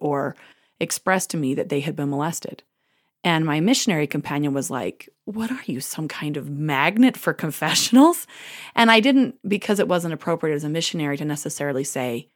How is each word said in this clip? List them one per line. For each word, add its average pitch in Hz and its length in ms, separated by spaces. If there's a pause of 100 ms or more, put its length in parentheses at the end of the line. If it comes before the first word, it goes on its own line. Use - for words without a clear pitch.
or 143 340 (440)
expressed 185 500
to 175 80
me 147 160
that 151 160
they 143 120
had 147 140
been 143 140
molested. 147 540 (600)
And 160 220
my 151 140
missionary 165 480
companion 147 480
was 139 160
like, 117 360 (180)
"What 220 260
are 254 160
you, 131 120
some - 280
kind 151 300
of 139 120
magnet 156 640
for 160 200
confessionals?" 185 920 (480)
And 233 160
I 226 100
didn't, 254 360 (120)
because 202 320
it 175 80
wasn't 170 280
appropriate 160 400
as 147 80
a 147 60
missionary 151 480
to 151 80
necessarily 143 580
say, 123 520